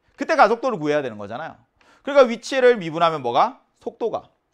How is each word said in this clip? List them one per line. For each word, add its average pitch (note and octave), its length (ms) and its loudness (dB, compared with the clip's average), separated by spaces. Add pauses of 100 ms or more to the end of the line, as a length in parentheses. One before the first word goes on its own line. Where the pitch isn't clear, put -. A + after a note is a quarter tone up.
(160)
그때 C#4+ 220 -2
가속도를 G#3+ 420 2
구해야 D3 220 0
되는 A#2 160 -8
거잖아요. A#2 400 -12 (460)
그러니까 C#4 260 6
위치를 B3 480 0
미분하면 D#3+ 440 -2
뭐가? D3+ 380 0 (220)
속도가. A3 480 -8 (240)